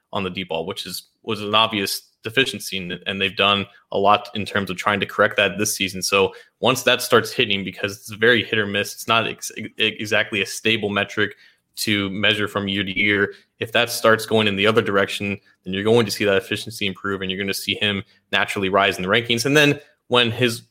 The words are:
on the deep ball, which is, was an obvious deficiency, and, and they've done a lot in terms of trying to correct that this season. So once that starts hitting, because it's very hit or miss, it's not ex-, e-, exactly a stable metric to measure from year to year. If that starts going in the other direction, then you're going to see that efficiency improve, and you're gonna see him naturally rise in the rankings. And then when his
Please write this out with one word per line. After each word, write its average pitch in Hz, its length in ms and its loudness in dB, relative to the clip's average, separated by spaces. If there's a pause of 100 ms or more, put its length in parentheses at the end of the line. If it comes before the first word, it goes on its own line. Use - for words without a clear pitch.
(120)
on 101 100 -4
the 92 80 -4
deep 90 180 -8
ball, 82 160 -4
which 95 220 -10
is, 90 160 -12 (200)
was 104 200 -6
an 104 120 -4
obvious 107 480 2 (220)
deficiency, 117 540 -2
and, 87 280 -8
and 98 140 -4
they've 98 160 -2
done 101 300 2 (260)
a 92 60 0
lot 101 360 4
in 104 100 -4
terms 98 260 -4
of 90 60 -6
trying 101 220 0
to 95 80 -2
correct 104 300 0
that 98 220 2
this 104 180 -2
season. 95 260 -4
So 98 320 2 (260)
once 123 220 2
that 123 200 2
starts 120 300 4
hitting, 101 300 -2
because 95 300 -8
it's - 180 -16
very 110 320 2
hit 110 160 -2
or 104 80 0
miss, 101 280 -4
it's - 120 -14
not 113 220 2
ex-, - 280 -10
e-, 110 120 -10 (100)
exactly 107 640 0
a - 40 -2
stable 110 420 0
metric 101 480 -2 (400)
to 101 340 0
measure 104 380 0
from 101 180 -4
year 98 160 -2
to 95 160 -6
year. 101 360 0 (260)
If 117 100 -8
that 117 180 2
starts 110 380 2
going 107 220 2
in 98 80 -2
the 98 100 2
other 110 160 4
direction, 98 560 0 (240)
then 92 100 -8
you're 98 120 -4
going 113 220 4
to 101 60 -4
see - 120 -2
that 98 120 4
efficiency 104 520 -4
improve, 95 340 -6
and 95 80 -6
you're 95 80 -6
gonna 98 160 -4
see - 220 -4
him 101 260 -2 (300)
naturally 101 360 0
rise 98 280 4
in 92 60 -6
the 92 60 -4
rankings. 117 380 0
And 139 100 4
then 143 220 4 (300)
when 120 240 4
his 117 380 0